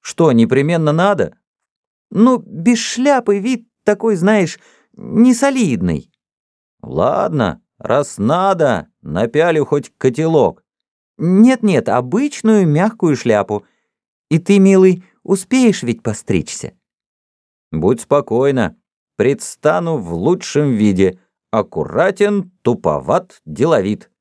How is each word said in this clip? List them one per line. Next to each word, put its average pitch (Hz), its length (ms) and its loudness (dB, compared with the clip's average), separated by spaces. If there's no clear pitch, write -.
Что, - 320 0
непременно 139 600 2
надо?» 170 440 0
«Ну, 240 280 2
без 220 400 -2
шляпы 247 600 0
вид 233 280 -6
такой, 208 320 0
знаешь, 185 420 0
несолидный». 208 1200 0
«Ладно, 98 800 -2
раз - 400 -4
надо, 156 720 0
напялю 139 640 -2
хоть - 320 -4
котелок». 135 680 0
«Нет-нет, 202 720 2
обычную 196 760 0
мягкую 165 500 0
шляпу. 104 480 -2
И 160 100 0
ты, 196 200 2
милый, 190 460 4
успеешь 220 600 0
ведь 120 200 -6
постричься?» - 720 -6
«Будь 87 320 0
спокойна, 131 720 0
предстану 156 800 -2
в 87 140 -8
лучшем 143 600 -2
виде, 98 480 2
аккуратен, 170 1000 -2
туповат, 101 840 -4
деловит». 104 680 -2